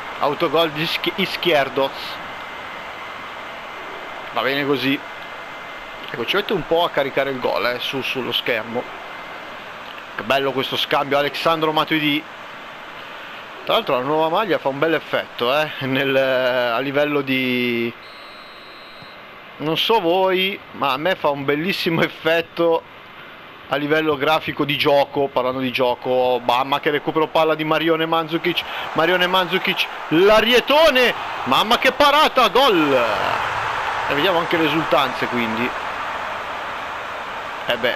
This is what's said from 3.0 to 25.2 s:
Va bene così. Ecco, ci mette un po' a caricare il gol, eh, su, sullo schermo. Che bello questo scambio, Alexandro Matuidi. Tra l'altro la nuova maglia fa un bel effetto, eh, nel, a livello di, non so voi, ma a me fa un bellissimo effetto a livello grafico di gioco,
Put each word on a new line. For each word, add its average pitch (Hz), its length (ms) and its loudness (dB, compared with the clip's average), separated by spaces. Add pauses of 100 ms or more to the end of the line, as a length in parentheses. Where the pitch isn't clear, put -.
Va 113 80 0
bene 139 240 0
così. 135 320 2 (1120)
Ecco, 117 160 -6
ci - 100 0
mette 202 160 0
un 170 140 -2
po' 170 180 4
a 160 60 0
caricare 139 400 0
il 127 100 -4
gol, 107 240 0
eh, 123 140 0
su, 131 240 -4
sullo 120 300 -4
schermo. 117 500 -2 (1300)
Che 104 60 -6
bello 135 300 2
questo 127 240 -2
scambio, 143 400 0
Alexandro 156 560 2
Matuidi. 151 500 2 (1400)
Tra - 80 -2
l'altro 196 240 2
la 123 60 0
nuova 156 260 2
maglia 175 300 2
fa - 100 -2
un 135 100 -2
bel 160 140 2
effetto, 127 680 0
eh, 151 120 0 (160)
nel, 135 280 2
a 127 680 2
livello 143 420 2
di, 123 680 0 (1700)
non 156 220 -2
so 220 220 4
voi, 185 600 2 (120)
ma 135 200 0
a 131 60 0
me 175 160 0
fa 151 160 0
un 139 160 -2
bellissimo 165 560 0
effetto 165 800 2 (840)
a 135 80 0
livello 147 420 2
grafico 151 480 0
di 143 100 0
gioco, 139 520 4